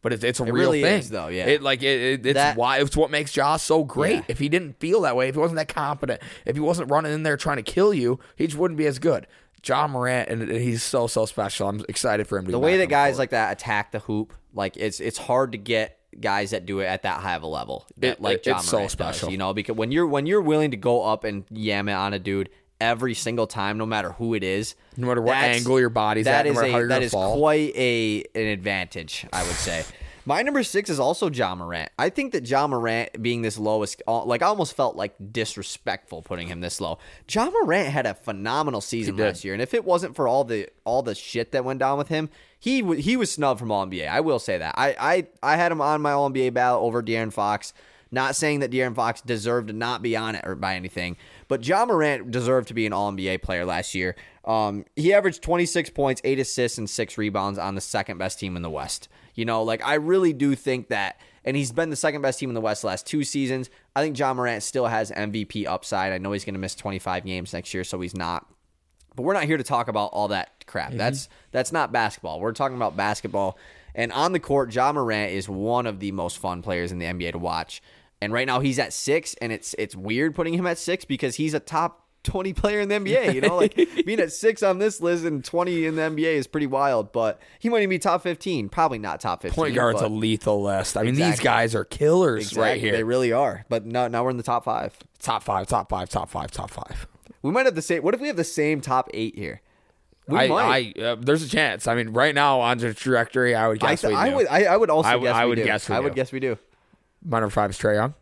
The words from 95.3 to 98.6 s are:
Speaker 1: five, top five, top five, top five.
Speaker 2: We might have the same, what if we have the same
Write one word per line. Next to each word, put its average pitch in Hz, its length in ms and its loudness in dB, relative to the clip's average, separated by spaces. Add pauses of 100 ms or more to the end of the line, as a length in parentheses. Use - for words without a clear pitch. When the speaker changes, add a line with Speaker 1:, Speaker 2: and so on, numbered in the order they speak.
Speaker 1:
five, 95 240 -2
top 104 220 0
five, 90 220 -4
top - 180 -2
five, - 220 -8
top 101 200 -8
five. - 360 -12 (340)
Speaker 2:
We 143 120 -2
might 254 120 2
have 240 100 4
the 160 60 -2
same, 165 220 0
what 180 100 4
if 240 80 -2
we 285 80 -4
have 254 80 -4
the 170 80 0
same 151 380 0